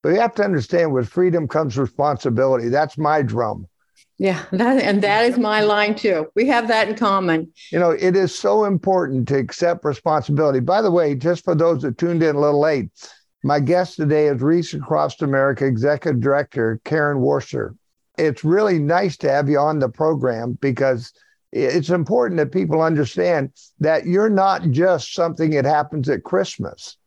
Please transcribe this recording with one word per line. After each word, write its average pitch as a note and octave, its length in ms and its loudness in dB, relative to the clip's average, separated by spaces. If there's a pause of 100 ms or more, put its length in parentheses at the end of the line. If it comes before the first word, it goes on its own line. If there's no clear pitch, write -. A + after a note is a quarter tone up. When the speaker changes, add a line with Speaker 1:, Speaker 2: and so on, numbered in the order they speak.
Speaker 1:
But C#3+ 60 0
you F#3+ 100 2
have A#3 160 -2
to G#3 80 0
understand, E3+ 480 0
with B2+ 160 0
freedom E3+ 400 0
comes C#3+ 300 -2
responsibility. C3 880 0
That's C#3+ 300 -2
my D3+ 240 0
drum. A2 440 -4 (520)
Speaker 2:
Yeah, F#3 340 -2
that, A#3+ 320 2
and G3+ 200 2
that G#3 200 2
is A#3+ 140 0
my G#3+ 240 2
line G#3 340 2
too. F3 400 0
We A#3+ 120 2
have A#3+ 200 2
that A3 220 0
in A3 60 -4
common. F#3 580 0 (180)
Speaker 1:
You E3 80 -2
know, E3+ 120 4
it F#3 260 2
is F#3 200 0
so G#3 280 2
important E3+ 640 0
to C#3 80 0
accept E3+ 480 -2
responsibility. D3 720 0
By F3+ 220 0
the G3+ 100 2
way, D#3+ 240 2
just E3 300 -2
for F3 100 0
those E3 280 2
that C3 140 -6
tuned E3+ 260 0
in D3+ 120 2
a C#3+ 40 0
little D3 200 2
late, D3 300 0 (520)
my C#3+ 200 0
guest F3 340 0
today D3+ 320 2
is C3 140 0
Wreaths D#3+ 320 0
Across D3 480 -2
America C3+ 440 0
Executive C3+ 540 0
Director A#2+ 640 0
Karen D3 380 0
Worcester. C3 520 -2 (440)
It's D#3 260 -2
really F#3 360 2
nice E3+ 380 0
to D3 120 -2
have C#3 180 2
you D3 120 2
on D#3 180 0
the C3 120 0
program B2 720 -2
because B2+ 540 -2 (380)
it's C#3+ 400 0
important F3+ 480 0
that D3+ 120 -2
people D#3+ 300 0
understand D#3+ 680 0 (280)
that D#3+ 280 0
you're G3 200 2
not F#3+ 440 2
just E3 420 0
something D#3+ 380 -2
that C#3 140 2
happens D3 440 0
at A#2 140 -2
Christmas. - 840 -6